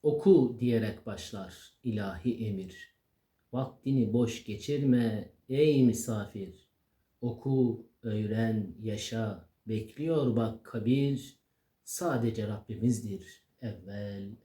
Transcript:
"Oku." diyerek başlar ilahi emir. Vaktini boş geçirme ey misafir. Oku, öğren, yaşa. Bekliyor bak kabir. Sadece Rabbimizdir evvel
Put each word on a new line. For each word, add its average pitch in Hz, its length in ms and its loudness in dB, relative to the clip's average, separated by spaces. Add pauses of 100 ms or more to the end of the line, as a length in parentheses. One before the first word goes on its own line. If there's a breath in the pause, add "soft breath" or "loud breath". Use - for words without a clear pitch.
"Oku." 151 580 6
diyerek 113 460 0
başlar 95 640 -12 (100)
ilahi 107 640 -4
emir. 95 480 -8 (580)
Vaktini 127 600 0
boş 120 320 0
geçirme 120 880 0 (160)
ey 139 380 6
misafir. 104 840 -2 (520)
Oku, 120 680 0 (160)
öğren, 107 800 0
yaşa. 107 680 -6 (200)
Bekliyor 131 680 -2
bak 113 280 -2
kabir. 131 720 0 (480)
Sadece 117 640 -2
Rabbimizdir 107 960 -4 (180)
evvel 101 680 -10 (140)